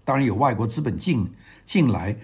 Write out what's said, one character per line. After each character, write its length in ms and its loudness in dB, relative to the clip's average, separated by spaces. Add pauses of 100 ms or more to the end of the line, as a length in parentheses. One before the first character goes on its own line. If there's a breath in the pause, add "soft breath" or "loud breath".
当 100 0
然 100 2
有 100 0
外 180 2
国 120 -2
资 140 -4
本 180 -2
进， 300 0 (380 loud breath)
进 260 2
来， 320 -4